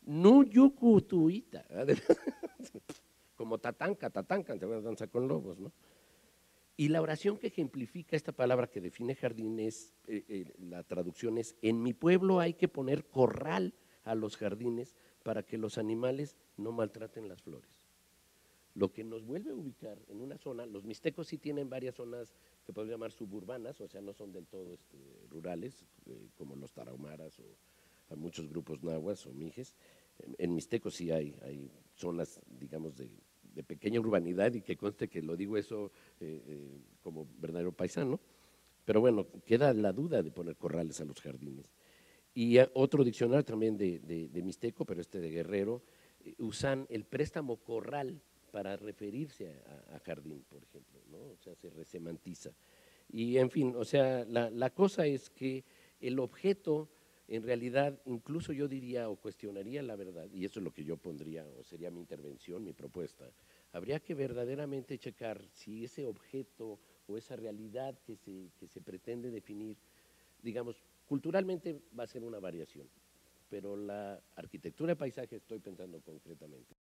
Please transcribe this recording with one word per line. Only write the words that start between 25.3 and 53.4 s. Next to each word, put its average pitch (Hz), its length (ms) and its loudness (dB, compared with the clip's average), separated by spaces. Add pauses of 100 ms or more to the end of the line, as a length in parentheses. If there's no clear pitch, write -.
eh, 53 300 -18
como 69 200 -14
los 69 160 -14
tarahumaras 73 680 -14
o 60 40 -20 (680)
a 80 40 -12
muchos 80 340 -8
grupos 78 340 -8
nahuas 82 420 -4
o 64 80 -16
mijes. 80 420 -10 (440)
En, - 180 -12
en 87 180 2
Mixteco 95 360 -2
sí 85 200 -4
hay, 76 320 0
hay 69 280 -12 (240)
zonas, 85 440 -6 (200)
digamos, 78 360 -8
de, 64 140 -12 (460)
de 67 80 -10
pequeña 107 360 -2
urbanidad, 98 540 4
y 117 80 -4
que - 160 -4
conste 101 300 -2
que - 140 -6
lo 78 140 -4
digo 101 220 -2
eso, 104 340 -4 (280)
eh, 78 260 -10
eh, 71 360 -14 (200)
como 80 260 -10 (120)
verdadero 85 320 -2
paisano, 127 480 0 (680)
pero 107 160 8
bueno, 113 260 6 (180)
queda 127 280 6
la 104 200 4
duda 135 300 2
de 78 80 -4
poner 85 240 -6
corrales 82 460 -2
a 78 40 -6
los 71 160 -10
jardines. 69 460 -12 (640)
Y, 120 240 6
eh, 131 160 12
otro 139 300 6
diccionario 120 400 4
también 110 340 0
de, 95 220 0
de, 82 300 -6
de 82 120 -6
Mixteco, 98 440 -4
pero 87 160 -6
este 92 180 -10
de 85 120 -4
Guerrero, 98 500 0 (420)
eh, - 160 -16
usan 135 500 -2
el 113 140 -6
préstamo 139 540 -4
corral 131 640 -6 (300)
para 98 260 -6
referirse 107 680 -8
a, 69 460 -20
a, 78 40 -14
a - 20 -12
jardín, 73 500 -10
por 69 140 -20
ejemplo, 67 360 -20 (100)
¿no? 76 80 -18
O 120 200 -18
sea, 87 180 -18
se - 140 -16
resemantiza. 82 840 -12 (580)
Y, 120 280 2
en 127 120 6